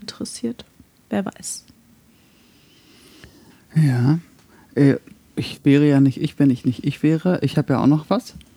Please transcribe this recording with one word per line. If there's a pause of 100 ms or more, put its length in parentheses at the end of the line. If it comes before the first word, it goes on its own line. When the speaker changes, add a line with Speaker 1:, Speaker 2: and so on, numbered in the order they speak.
Speaker 1:
interessiert. (460)
Wer
weiß. (2000)
Speaker 2:
Ja. (560)
Äh, (380)
ich
wäre
ja
nicht
ich,
wenn
ich
nicht
ich
wäre.
Ich
hab
ja
auch
noch
was. (220)